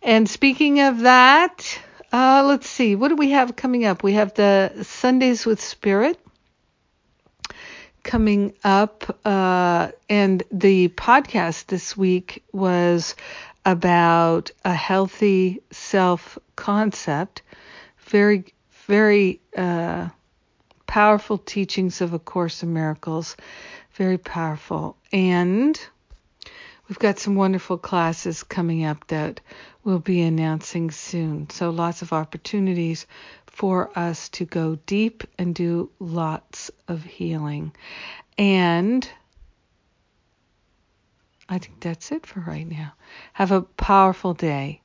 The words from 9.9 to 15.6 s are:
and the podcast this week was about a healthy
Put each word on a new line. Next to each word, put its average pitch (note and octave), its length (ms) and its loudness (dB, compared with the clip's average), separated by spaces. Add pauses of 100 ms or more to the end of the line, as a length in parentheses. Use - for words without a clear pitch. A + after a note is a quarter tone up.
and G3 420 2
the F#3 380 4
podcast A3+ 760 0
this - 280 -8
week F#3 560 -2
was F3 640 0 (500)
about E3+ 840 2 (140)
a F#3 80 -2
healthy F#3+ 880 0 (100)